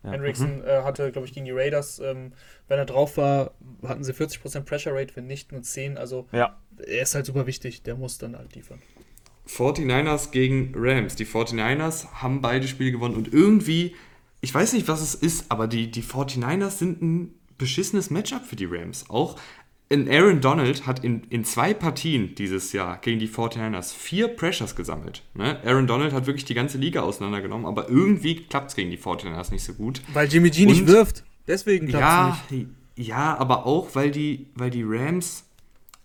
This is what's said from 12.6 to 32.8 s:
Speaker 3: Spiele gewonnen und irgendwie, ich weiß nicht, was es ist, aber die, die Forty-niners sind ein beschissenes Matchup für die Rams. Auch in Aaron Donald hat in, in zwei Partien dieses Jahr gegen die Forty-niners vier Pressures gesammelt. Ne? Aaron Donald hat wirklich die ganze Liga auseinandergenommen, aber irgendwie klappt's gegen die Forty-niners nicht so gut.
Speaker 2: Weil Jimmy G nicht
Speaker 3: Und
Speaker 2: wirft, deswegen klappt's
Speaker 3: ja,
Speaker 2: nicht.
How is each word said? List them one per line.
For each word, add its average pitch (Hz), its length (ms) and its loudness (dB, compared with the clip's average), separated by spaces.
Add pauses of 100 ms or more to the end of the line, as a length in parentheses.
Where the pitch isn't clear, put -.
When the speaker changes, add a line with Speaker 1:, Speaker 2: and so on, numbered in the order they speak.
Speaker 3:
Spiele 131 240 0
gewonnen 120 240 -2
und 110 160 -4
irgendwie, 175 640 6 (460)
ich 131 120 -4
weiß 214 200 4
nicht, 220 120 0
was 156 160 0
es 151 140 -4
ist, - 340 -2
aber 110 160 0
die, 113 240 -2
die 117 120 -6
Forty-niners 135 760 -2
sind 175 240 -2
ein 170 320 -2 (240)
beschissenes 175 520 -2
Matchup 170 360 -4
für - 100 -12
die 98 100 -6
Rams. 87 440 -8
Auch 143 280 -2 (540)
in 143 160 4
Aaron 165 320 8
Donald 139 460 2
hat 131 160 -2
in, 117 280 -2
in 117 140 -2
zwei 160 300 0
Partien 151 600 -2
dieses 95 360 -4
Jahr 92 260 -4
gegen 113 200 -2
die 110 80 -2
Forty-niners 110 680 -4
vier 214 360 -2
Pressures 180 480 -4
gesammelt. - 480 -8 (100)
Ne? 131 300 -2
Aaron 127 240 4
Donald 139 240 0
hat 131 140 -2
wirklich 139 180 -4
die 117 100 -6
ganze 131 240 -2
Liga 139 240 -2
auseinandergenommen, 101 640 -4
aber 101 220 -4
irgendwie 160 480 4
klappt's - 400 -8
gegen 87 160 -4
die 87 60 -8
Forty-niners 87 520 -6
nicht 98 140 -4
so - 100 -10
gut. 110 260 -6 (120)
Speaker 2:
Weil 147 160 2
Jimmy 170 220 6
G 165 140 6
nicht 190 180 10
Speaker 3:
Und 147 40 0
Speaker 2:
wirft, 208 380 8 (240)
deswegen 185 400 0
klappt's 135 180 4
Speaker 3:
ja, 170 500 4
Speaker 2:
nicht. 117 120 -4 (280)